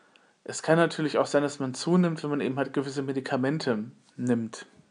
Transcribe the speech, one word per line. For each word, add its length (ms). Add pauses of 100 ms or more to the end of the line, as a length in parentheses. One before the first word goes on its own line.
(440)
es 200
kann 140
natürlich 400
auch 80
sein, 180
dass 160
man 140
zunimmt, 500
wenn 60
man 120
eben 160
halt 160
gewisse 300
Medikamente 840 (300)
nimmt. 500 (260)